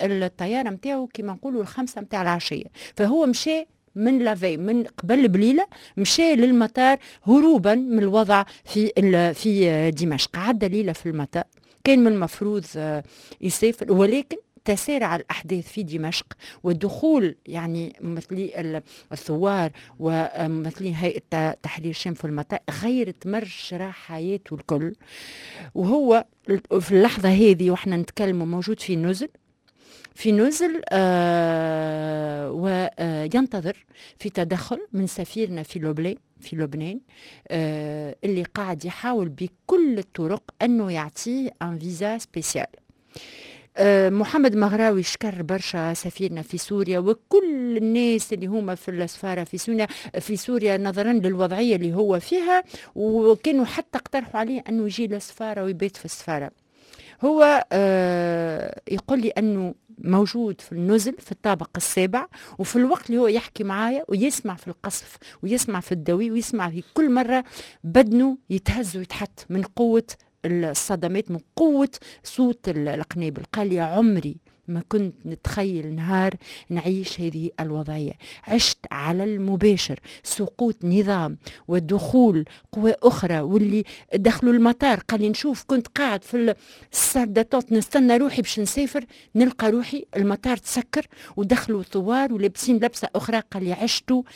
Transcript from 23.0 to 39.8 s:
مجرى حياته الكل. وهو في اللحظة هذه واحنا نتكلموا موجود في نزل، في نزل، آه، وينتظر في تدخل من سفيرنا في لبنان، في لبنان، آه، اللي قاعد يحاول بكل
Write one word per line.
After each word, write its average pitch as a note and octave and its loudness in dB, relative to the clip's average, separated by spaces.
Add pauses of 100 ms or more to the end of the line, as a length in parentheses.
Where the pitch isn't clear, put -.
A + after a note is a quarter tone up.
مجرى F#3+ -8
حياته F3 -8
الكل. D3+ -4 (840)
وهو A#3 4 (540)
في F3 -4
اللحظة F#3+ 4
هذه F#3+ 6
واحنا F3+ -2
نتكلموا F3+ -2
موجود F3+ -4
في F#3+ -4
نزل، F#3 -2 (840)
في A3 0
نزل، D#4 2
آه، D#3+ 0
وينتظر F#3 -2 (340)
في G#3 -8
تدخل F3 -4 (140)
من F#3+ -2
سفيرنا F3+ -6
في F3 -12
لبنان، D#3 -4 (240)
في - -16
لبنان، D#3 -6 (480)
آه، D3+ -6
اللي F#3+ -2
قاعد F3+ -8
يحاول G3+ -4
بكل A#3+ 0